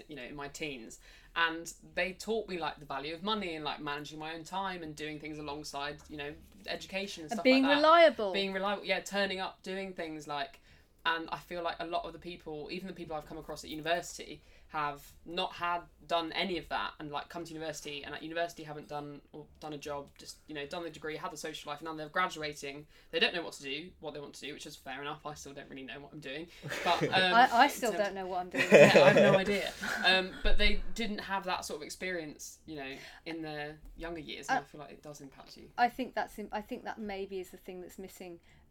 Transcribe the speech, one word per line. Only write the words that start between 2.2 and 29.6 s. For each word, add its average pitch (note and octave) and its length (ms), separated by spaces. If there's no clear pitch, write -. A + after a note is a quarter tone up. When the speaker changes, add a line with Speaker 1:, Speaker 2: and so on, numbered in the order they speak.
Speaker 1:
me, F#3+ 100
like, D3+ 220
the D3 40
value C#3+ 300
of E3 80
money G3 320
and, D#3 100
like, C#3 160
managing D3 380
my D#3 160
own E3 100
time F#3 380
and D#3 140
doing D3+ 240
things D3+ 180
alongside, D3 580
you D3+ 80
know, C#3+ 140
education F#3+ 560
and D3+ 80
Speaker 2:
And A#3 80
Speaker 1:
stuff A3+ 60
Speaker 2:
being C4 180
Speaker 1:
like C#4 100
that. C#4+ 40
Speaker 2:
reliable. D4+ 560
Speaker 1:
Being G3 200
reliable, G3 320
yeah, F#3 160
turning F#3+ 400
up, - 220
doing F#3+ 300
things, D#3+ 340
like, C#3+ 340
and E3 240
I D3+ 80
feel F3 240
like E3+ 160
a E3+ 80
lot E3+ 180
of E3 80
the E3 60
people, D#3+ 540
even F#3 160
the F3 40
people E3 220
I've D3+ 120
come D#3+ 120
across D3+ 240
at - 80
university, D#3 720
have D3 300
not F3+ 280
had, F3 300
done E3 240
any F3+ 260
of D3 100
that C#3 300
and, D3+ 140
like, - 160
come E3+ 160
to D#3 100
university D3+ 480
and C#3+ 100
at D3 120
university E3 400
haven't D3+ 240
done, D3 320
or D3+ 140
done D3+ 120
a D3 60
job, C#3+ 300
just, - 200
you D3+ 80
know, C#3+ 100
done F3 160
the E3 80
degree, D#3 260
had E3+ 140
the - 60
social D#3 340
life, D3 80
and D#3+ 80
now D#3 80
they're D#3 140
graduating, D3+ 760
they E3 80
don't A3+ 120
know F3 100
what - 100
to - 100
do, D3 260
what D3 140
they D3 60
want C#3+ 140
to - 60
do, C#3+ 120
which - 140
is D3 80
fair C3+ 260
enough. D3 240
I D3 100
still C#3 180
don't C#3 180
really C3+ 140
know B2+ 160
what C#3+ 120
I'm D#3 60
doing, D3+ 300
but, F3 200
Speaker 3:
<laughs> - 20
Speaker 1:
um, C#3+ 80
Speaker 2:
I, F#3 400
I A#3+ 140
Speaker 1:
in C#4 40
Speaker 2:
still A3+ 220
Speaker 1:
terms F3+ 100
Speaker 2:
don't G3 140
know F#3+ 100
what F3+ 140
I'm F3+ 100
doing. C4+ 180
Speaker 1:
<laughs> - 40
Yeah, F3 200
I G3 80
have G3+ 200
no F#3+ 60
Speaker 2:
<laughs> - 0
Speaker 1:
idea. F#3+ 340